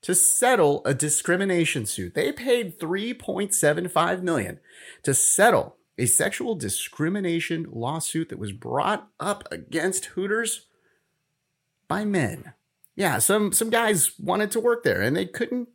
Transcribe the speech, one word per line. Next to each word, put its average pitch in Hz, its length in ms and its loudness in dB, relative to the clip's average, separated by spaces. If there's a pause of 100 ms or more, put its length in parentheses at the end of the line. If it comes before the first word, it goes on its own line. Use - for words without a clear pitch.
to 185 140 -2
settle 185 680 4
a 139 80 2
discrimination 170 920 0
suit. 92 280 -6
They - 200 0
paid 240 440 -2
three 196 360 -4
point 202 400 -4
seven 160 340 2
five 175 340 0
million 143 380 -2 (440)
to 139 100 2
settle - 640 4 (200)
a 123 100 0
sexual - 480 0
discrimination 165 1160 -4
lawsuit 156 580 -4
that - 100 -10
was 101 120 -8
brought 127 580 -4 (120)
up - 280 -6
against 175 580 -4
Hooters 214 600 -4 (1200)
by 208 160 -4
men. 185 500 -2 (420)
Yeah, 160 240 0
some, 208 340 2
some 226 160 0
guys 220 500 2
wanted 208 320 -2
to 233 80 0
work 233 240 2
there, 95 180 2
and 123 140 2
they 190 100 -2
couldn't 240 500 -4